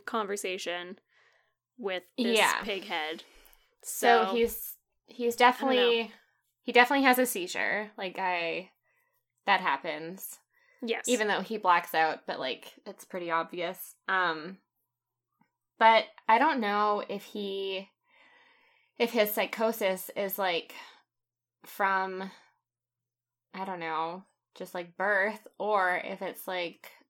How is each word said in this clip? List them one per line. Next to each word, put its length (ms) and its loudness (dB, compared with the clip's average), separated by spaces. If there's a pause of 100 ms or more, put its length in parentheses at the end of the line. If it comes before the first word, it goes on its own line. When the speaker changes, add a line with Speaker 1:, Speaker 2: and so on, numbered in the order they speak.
Speaker 1:
conversation 920 -6 (800)
with 240 -4 (160)
this 200 2
Speaker 2:
Yeah. 240 2
Speaker 1:
pig 220 -6
head. 380 -6 (600)
Speaker 2:
So 440 4
Speaker 1:
So, 80 -2
Speaker 2:
he's, 420 -2 (300)
he's 340 -4
Speaker 1:
I 40 8
don't 160 6
know. 60 -2 (100)
Speaker 2:
definitely, 360 2 (500)
he 100 -6
definitely 320 6
has 140 6
a 80 4
seizure. 720 -2
Like, 200 -8
I, 520 -2 (760)
that 140 4
happens. 800 -4 (420)
Speaker 1:
Yes. 280 -4
Speaker 2:
Even 200 2
though 140 0
he 160 -6
blacks 360 2
out, 320 2
but, 140 -6
like, 320 -6 (140)
it's 180 -16
pretty 260 -8
obvious. 640 -6 (140)
Um, 500 -2 (1200)
but 260 6 (240)
I 100 6
don't 220 2
know 480 0
if 160 -8
he, 640 -6 (1080)
if 120 2
his 220 2
psychosis 840 0
is, 220 -4
like, 360 -2 (920)
from, 640 -2 (1200)
I 100 -10
don't 160 -8
know, 440 -4 (300)
just, 200 -12
like, 220 -8
birth, 500 2 (120)
or 460 2
if 180 -8
it's, 240 -8
like, 440 -6 (200)